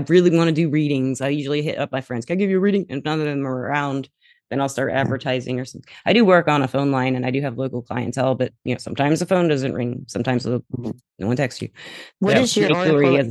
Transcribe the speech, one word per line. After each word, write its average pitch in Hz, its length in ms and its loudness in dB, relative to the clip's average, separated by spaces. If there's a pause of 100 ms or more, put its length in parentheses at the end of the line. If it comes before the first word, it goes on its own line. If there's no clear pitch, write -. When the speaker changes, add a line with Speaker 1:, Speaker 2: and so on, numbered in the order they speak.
Speaker 1:
really 175 280 6
wanna 165 160 4
do 160 180 0
readings, 135 500 0
I 135 100 -2
usually 147 340 -2
hit 156 160 -4
up 139 120 -4
my 135 100 -4
friends. 120 240 -6
"Can 180 120 -2
I - 20 0
give 202 100 2
you 190 80 2
a 185 40 2
reading?" 196 280 2
And 139 100 -6
if 143 60 -10
none 156 140 -2
of 156 60 0
them 139 200 -2
are 127 160 -4
around, 139 460 -2 (440)
then 135 100 -2
I'll 139 80 0
start 127 220 -2
Speaker 2:
Yeah. 135 100 0
Speaker 1:
advertising 127 580 -2
or 131 60 -6
something. - 260 -20 (140)
I - 80 4
do 233 120 6
work 180 220 6
on 147 140 2
a 127 60 0
phone 139 240 0
line 131 240 0
and 123 100 -2
I 127 60 -2
do 139 100 -2
have 127 160 -6
local 127 240 -6
clientele, 123 540 -2
but, - 180 -4 (100)
you 127 120 -4
know, - 40 -14
sometimes 147 400 0
the 175 60 -2
phone 175 220 2
doesn't 135 260 0
ring. 120 340 -6
Sometimes 123 360 -2
the, 117 160 -2 (180)
Speaker 2:
Mm-hmm. 120 140 -8 (280)
Speaker 1:
no 95 80 -4
one 123 80 0
texts 131 280 -4
you. 110 60 -10 (500)
Speaker 2:
What 190 180 4
Speaker 1:
So, 262 60 6
Speaker 2:
is 226 140 0
your 208 120 4
Speaker 1:
Jake 175 80 4
Hillary 151 300 4
Speaker 2:
oracle? 135 100 4
Speaker 1:
has 131 140 0